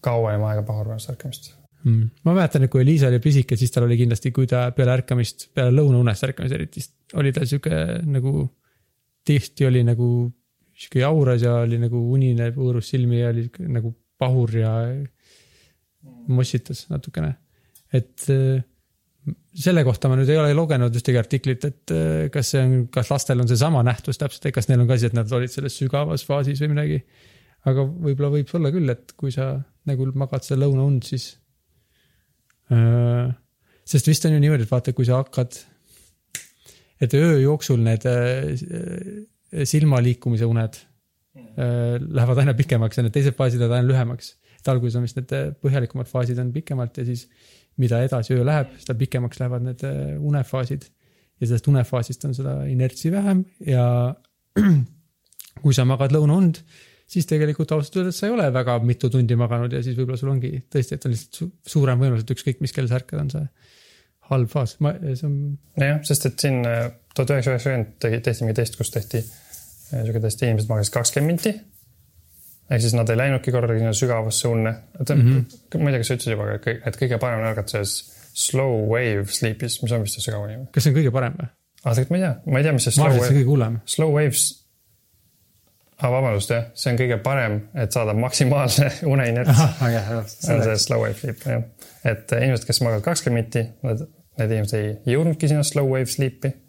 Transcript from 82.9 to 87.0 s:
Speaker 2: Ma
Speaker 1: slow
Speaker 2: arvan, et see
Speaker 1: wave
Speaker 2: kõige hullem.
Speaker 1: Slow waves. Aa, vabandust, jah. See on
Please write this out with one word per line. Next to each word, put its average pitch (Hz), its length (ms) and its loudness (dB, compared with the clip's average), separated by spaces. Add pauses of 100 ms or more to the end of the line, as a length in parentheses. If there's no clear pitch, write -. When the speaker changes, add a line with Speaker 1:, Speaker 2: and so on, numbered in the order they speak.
Speaker 2:
Ma - 40 -2
Speaker 1:
slow 143 120 4
Speaker 2:
arvan, 131 100 6
et 120 80 4
see 135 80 2
Speaker 1:
wave 143 80 6
Speaker 2:
kõige 123 80 4
hullem. 117 380 2
Speaker 1:
Slow 156 260 0
waves. 147 320 2 (1500)
Aa, 131 140 -2
vabandust, 120 400 0
jah. 117 140 -2 (120)
See 127 140 -2
on 117 80 0